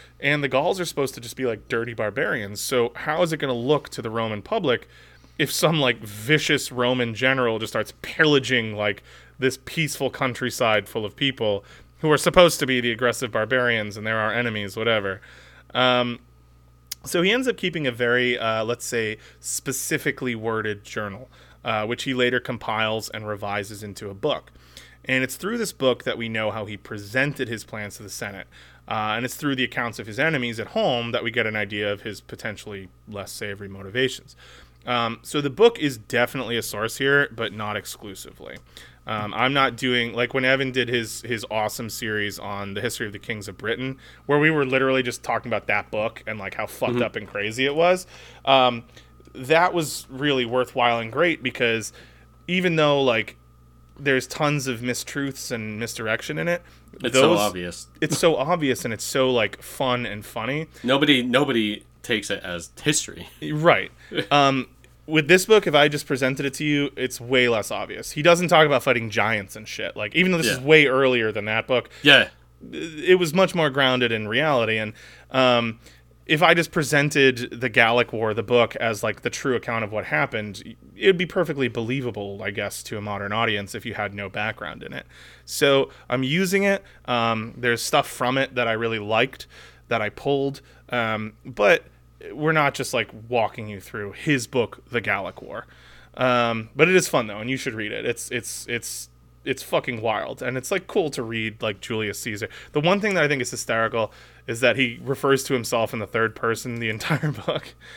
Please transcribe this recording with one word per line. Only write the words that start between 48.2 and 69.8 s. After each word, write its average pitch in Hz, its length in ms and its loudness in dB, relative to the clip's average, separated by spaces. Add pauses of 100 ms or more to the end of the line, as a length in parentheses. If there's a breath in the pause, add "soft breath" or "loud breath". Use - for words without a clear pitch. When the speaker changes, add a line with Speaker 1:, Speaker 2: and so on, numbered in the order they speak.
Speaker 1:
Um, 127 380 4 (500 soft breath)
that 160 400 2
was 160 360 -4
really 131 360 0
worthwhile 120 540 2
and 110 120 -6
great 156 300 0
because 117 500 -2 (560 soft breath)
even 180 280 0
though, 147 260 4
like, 113 340 0 (600)
there's 139 300 0
tons 147 400 -2
of 117 120 -4
mistruths 131 720 -6
and 107 280 -6
misdirection 113 580 -4
in 160 100 -2
it, 175 140 -2 (420 soft breath)
Speaker 2:
It's 120 120 0
so 139 140 6
Speaker 1:
those 131 100 4
Speaker 2:
obvious. 90 480 -4 (140)
Speaker 1:
It's 147 160 0
so 165 200 4
obvious 143 480 0
and 113 80 -4
it's 101 100 -8
so, 131 280 0
like, 110 300 0
fun 123 440 -2
and 104 200 -8
funny. 135 420 -6 (160 loud breath)
Speaker 2:
Nobody, 139 400 4
nobody 120 600 2 (200)
takes 107 260 -2
it 95 140 -4
as 87 280 -8 (100)
history. - 460 -2 (140)
Speaker 1:
Right. 151 500 2 (200 loud breath)
Speaker 2:
<laughs> 160 200 -4
Speaker 1:
Um, 139 360 4 (380)
with 156 220 2
this 180 200 6
book, 214 180 6
if 156 80 0
I 147 140 8
just 147 180 -2
presented 135 400 0
it 135 100 -4
to 151 80 -6
you, 143 320 0
it's 127 240 -4
way 123 300 4
less 107 220 0
obvious. 101 400 -8
He 151 100 -6
doesn't 170 260 6
talk 156 200 8
about 135 160 4
fighting 117 260 2
giants 104 460 0
and 110 120 -16
shit. - 280 -8